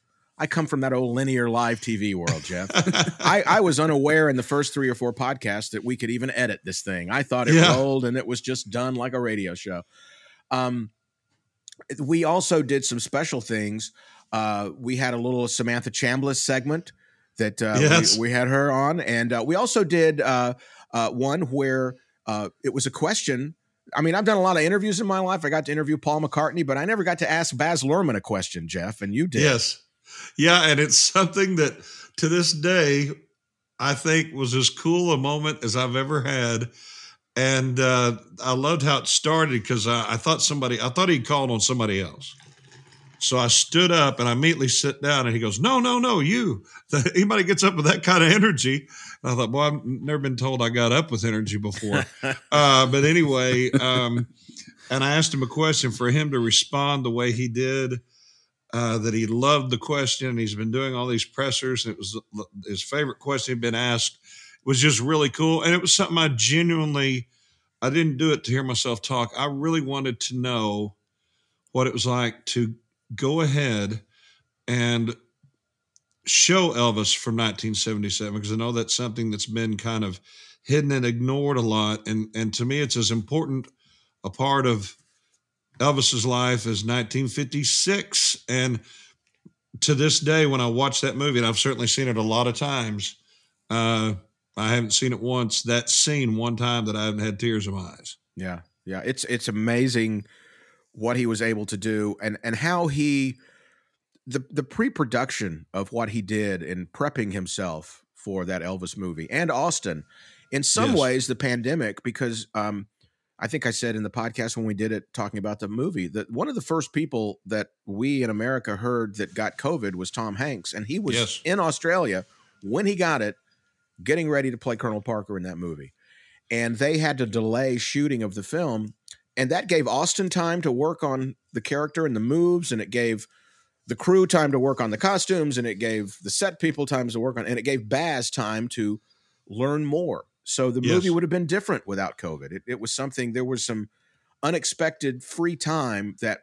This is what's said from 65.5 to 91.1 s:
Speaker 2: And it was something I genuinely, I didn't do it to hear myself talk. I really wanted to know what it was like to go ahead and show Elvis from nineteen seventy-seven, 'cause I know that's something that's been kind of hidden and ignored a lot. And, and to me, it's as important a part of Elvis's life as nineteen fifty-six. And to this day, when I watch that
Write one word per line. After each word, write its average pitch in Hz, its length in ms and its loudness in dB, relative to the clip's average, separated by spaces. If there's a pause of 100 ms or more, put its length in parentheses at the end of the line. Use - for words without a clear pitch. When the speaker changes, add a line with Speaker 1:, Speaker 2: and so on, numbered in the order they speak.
Speaker 2:
And 165 120 4
it 175 60 2
was 175 140 2
something 170 240 2
I 160 100 4
genuinely, 143 1000 0 (520)
I 127 100 0
didn't 151 280 2
do 156 140 4
it - 120 0
to 117 80 -4
hear 135 100 2
myself 123 400 -2
talk. 120 340 -2
I 135 100 -2
really 151 340 -2
wanted 135 400 -4
to 123 180 -6
know 107 580 -2 (760)
what 127 140 2
it 127 80 -2
was 117 120 -2
like 123 400 -2
to 117 280 -2 (400)
go 139 280 0
ahead 117 580 0 (640)
and 120 480 0 (1120)
show 180 480 4
Elvis 113 440 2
from 113 200 -2
nineteen 110 380 -2
seventy-seven, 104 640 -2
'cause 104 120 -4
I 110 40 -2
know 117 160 -2
that's 117 220 -2
something 113 360 -4
that's 104 160 -4
been 113 300 -2
kind 110 280 -2
of 92 160 -6 (420)
hidden 143 280 2
and 131 160 0
ignored 131 500 0
a 123 60 2
lot. 107 460 0
And, 110 260 -2
and 110 200 -2
to 120 100 -2
me, 139 160 -2
it's 143 160 -2
as 110 140 0
important 131 580 -2 (560)
a 98 60 -8
part 135 360 2
of 107 300 0 (800)
Elvis's 131 480 2
life 123 400 0
as 104 180 -2
nineteen 120 440 -2
fifty-six. - 1200 0
And 127 320 0 (1000)
to 151 120 4
this 147 240 4
day, 156 280 4
when 135 140 2
I 120 60 2
watch 123 360 2
that 123 140 -2